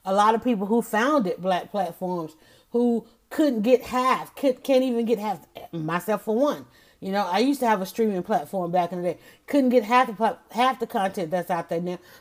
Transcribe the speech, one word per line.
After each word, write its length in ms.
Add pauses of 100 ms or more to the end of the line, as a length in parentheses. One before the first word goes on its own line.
a 100
lot 200
of 100
people 220
who 140
founded 580
black 320
platforms 680 (340)
who 360 (220)
couldn't 340
get 200
half, 540
could, 260
can't 220
even 200
get 140
half, 260 (280)
myself 500
for 140
one. 280 (360)
You 120
know, 140
I 120
used 220
to 80
have 120
a 60
streaming 380
platform 480
back 180
in 100
the 120
day. 80 (260)
Couldn't 240
get 140
half 240
the 60
pop-, 380
half 280
the 60
content 440
that's 180
out 200
there 120
now 200 (200)